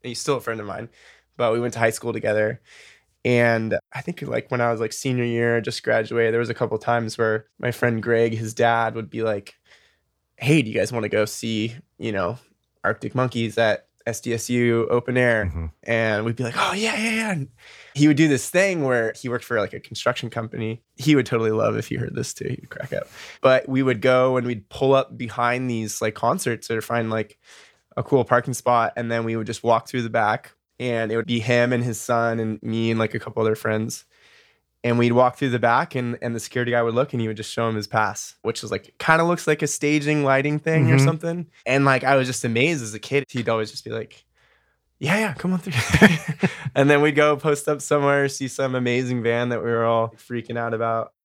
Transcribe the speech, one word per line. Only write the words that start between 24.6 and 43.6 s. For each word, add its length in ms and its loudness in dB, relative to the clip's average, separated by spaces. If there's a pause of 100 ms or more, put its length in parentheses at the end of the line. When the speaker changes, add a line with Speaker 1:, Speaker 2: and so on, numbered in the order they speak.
Speaker 1:
pull 260 2
up 220 0
behind 540 -2
these, 320 -4
like, 120 -2
concerts 560 -2
or 120 -2
find, 260 -2
like, 300 -4 (580)
a 60 -4
cool 220 2
parking 280 2
spot. 440 0
And 140 -4
then 140 0
we 120 -2
would 100 -4
just 180 -8
walk 240 2
through 140 -4
the 80 -4
back. 420 0 (280)
And 320 -2
it 40 0
would 100 0
be 120 0
him 340 4
and 120 0
his 160 -4
son 400 0
and 200 -4
me 300 -2
and, 80 0
like, 160 0
a 60 -4
couple 200 -6
other 140 2
friends. 500 -4 (800)
And 160 2
we'd 140 4
walk 260 4
through 120 -2
the 100 0
back 340 2
and, 260 -4
and 140 -6
the 60 -6
security 320 -4
guy 100 2
would 140 0
look 160 0
and 100 -2
he 60 -2
would 80 -6
just 160 -12
show 160 0
him 80 -2
his 100 -6
pass, 560 -2
which 180 -4
was, 120 -8
like, 260 -8
kinda 240 4
looks 240 0
like 160 0
a 60 -2
staging 560 0
lighting 340 2
thing 320 2
or 60 6
Speaker 2:
Mm-hmm. 80 6
Speaker 1:
something. 420 -2 (180)
And, 200 2
like, 180 4
I 140 4
was 100 4
just 180 -6
amazed 380 0
as 100 -10
a 60 -12
kid. 320 -2
He'd 180 -4
always 220 -2